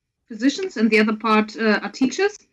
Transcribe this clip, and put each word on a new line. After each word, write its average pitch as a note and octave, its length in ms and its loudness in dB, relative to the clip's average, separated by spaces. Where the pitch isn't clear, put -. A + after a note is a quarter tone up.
physicians C#4+ 500 -4
and A3 120 2
the G#3+ 100 4
other A3 160 2
part, G#3+ 420 0
uh, G#3+ 240 2
are - 100 -10
teachers. F#4 460 -2